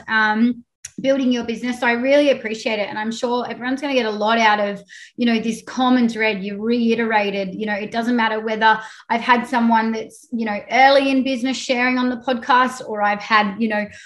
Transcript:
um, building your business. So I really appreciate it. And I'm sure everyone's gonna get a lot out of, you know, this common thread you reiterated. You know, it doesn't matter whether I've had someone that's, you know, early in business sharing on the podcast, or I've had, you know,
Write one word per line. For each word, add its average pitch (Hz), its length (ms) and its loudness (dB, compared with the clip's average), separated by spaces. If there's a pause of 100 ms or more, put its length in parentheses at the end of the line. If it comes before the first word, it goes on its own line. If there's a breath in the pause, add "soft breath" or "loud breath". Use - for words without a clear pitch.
um, 220 560 0 (360)
building 262 320 2
your 233 120 -2
business. 233 360 -6
So 254 60 0
I 233 60 2
really 277 360 4
appreciate 220 500 -2
it. 202 120 -2
And 214 80 -8
I'm 220 120 -6
sure 240 400 -4
everyone's 247 300 -6
gonna 277 140 -4
get 247 100 2
a 220 60 -2
lot 208 280 0
out 214 220 4
of, 202 220 -4 (340 loud breath)
you 240 80 -2
know, 233 160 2
this 226 260 -6
common 254 440 2
thread 214 340 -2
you 202 160 -6
reiterated. 220 920 0
You 214 100 -6
know, 208 100 -4
it 208 160 -8
doesn't 233 260 -2
matter 220 240 0
whether 220 380 2 (300 loud breath)
I've 233 140 -2
had 240 240 2
someone 226 460 2
that's, - 380 -10
you 226 140 -4
know, 208 160 -4 (100)
early 269 400 6
in 262 140 2
business 262 320 -2
sharing 254 400 0
on 247 140 0
the 247 80 -6
podcast, 254 680 0
or 214 160 -6
I've 208 200 0
had, 208 360 0
you 226 100 0
know, 208 180 -2 (200 loud breath)